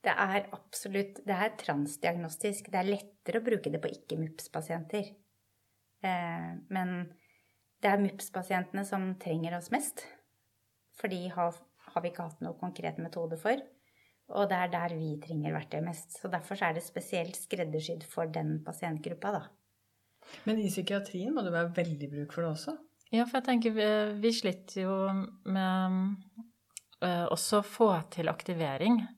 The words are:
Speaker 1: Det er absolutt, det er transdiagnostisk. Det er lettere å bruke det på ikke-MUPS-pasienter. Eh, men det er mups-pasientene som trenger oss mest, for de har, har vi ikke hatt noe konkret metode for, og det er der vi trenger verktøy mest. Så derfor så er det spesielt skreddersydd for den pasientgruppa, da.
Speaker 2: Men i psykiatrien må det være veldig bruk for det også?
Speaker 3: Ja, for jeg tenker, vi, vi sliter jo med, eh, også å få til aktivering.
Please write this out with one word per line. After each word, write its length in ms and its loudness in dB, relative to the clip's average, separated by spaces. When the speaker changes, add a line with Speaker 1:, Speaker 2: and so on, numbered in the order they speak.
Speaker 1:
Det 100 4
er 400 2
absolutt, 720 -4
det 120 2
er 200 2
transdiagnostisk. 1120 -2
Det 100 0
er 80 2
lettere 520 -2
å 40 -10
bruke 260 2
det 100 -2
på 80 -2
ikke-MUPS-pasienter. 1200 -4
Eh, 500 -2
men 220 0
det 80 6
er 80 6
mups-pasientene 840 -2
som 320 -2
trenger 400 -2
oss 140 -8
mest, 340 -2
for 120 -2
de 200 -2
har, 260 0
har 100 0
vi 80 -2
ikke 180 -10
hatt 120 -14
noe 180 -6
konkret 400 -6
metode 400 -4
for, 220 2
og 200 2
det 80 2
er 120 4
der 280 0
vi 240 0
trenger 320 -2
verktøy 320 -2
mest. 340 -8
Så 120 -6
derfor 260 -4
så 140 2
er 40 0
det 100 -2
spesielt 520 -4
skreddersydd 680 -4
for 220 -4
den 380 -2
pasientgruppa, 680 -4
da. 100 -2
Speaker 2:
Men 140 2
i 80 2
psykiatrien 680 -2
må 100 2
det 80 0
være 240 2
veldig 340 0
bruk 220 -6
for 100 -2
det 120 2
også? 220 -6
Speaker 3:
Ja, 140 4
for 140 2
jeg 40 -12
tenker, 300 4
vi, 140 4
vi 120 6
sliter 520 -2
jo 120 2
med, 760 4
eh, 240 2
også 340 4
å 60 -6
få 220 6
til 180 0
aktivering. 720 2